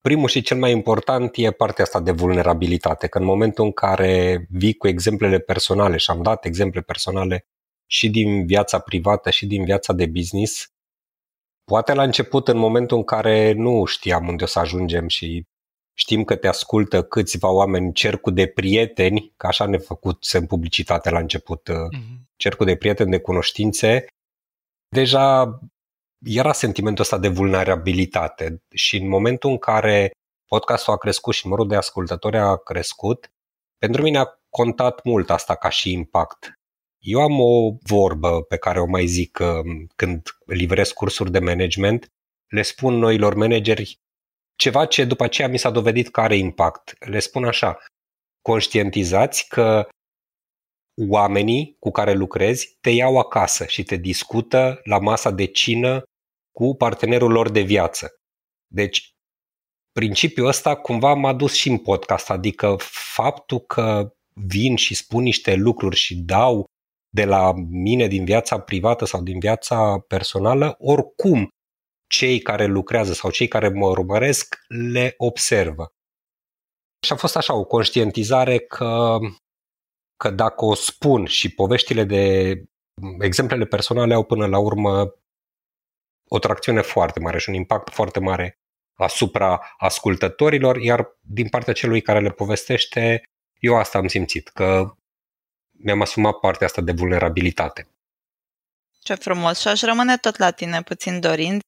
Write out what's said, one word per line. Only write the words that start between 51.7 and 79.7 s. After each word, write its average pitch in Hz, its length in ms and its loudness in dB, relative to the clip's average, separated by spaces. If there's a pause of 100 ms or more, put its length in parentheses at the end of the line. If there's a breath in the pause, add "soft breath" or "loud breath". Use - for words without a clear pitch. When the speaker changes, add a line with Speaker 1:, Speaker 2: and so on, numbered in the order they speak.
Speaker 1:
cu - 120 -4
care 104 220 0
lucrezi 95 680 -2
te 123 100 0
iau 127 280 4
acasă - 480 0
și - 160 -6
te 98 140 -6
discută 113 880 -2
la 104 140 0
masa 107 320 0
de 98 140 -2
cină 123 580 0 (500)
cu 135 240 0
partenerul 120 560 2
lor 113 180 4
de 107 100 2
viață.” 95 520 0 (540)
Deci, - 440 -4 (840)
principiul 120 540 -2
ăsta 143 300 0
cumva 127 380 0
m-a 139 180 0
dus 131 220 -2
și - 140 0
în 120 100 2
podcast, - 520 -2
adică 98 460 -2 (380)
faptul 127 460 -4
că 107 540 -2 (200)
vin 104 420 0
și - 180 0
spun - 280 -4
niște 117 320 0
lucruri 101 420 0
și - 200 -2
dau 101 480 0 (440)
de 104 160 0
la 95 280 4 (180)
mine 95 360 0
din 95 180 -2
viața 107 360 0
privată 110 440 -2
sau 92 180 -4
din 90 160 -6
viața 107 600 0
personală, 110 800 -2
oricum 143 720 2 (580)
cei 127 320 2
care 107 280 0
lucrează 98 460 0
sau 90 180 -4
cei - 180 -2
care 107 200 0
mă 98 180 0
urmăresc 98 720 0 (360)
le 123 240 -2
observă. 92 760 -2 (1120)
Și - 60 0
a 143 40 -2
fost - 200 -2
așa 156 180 0
o 104 100 0
conștientizare 117 920 2
că, 117 600 -2 (1000)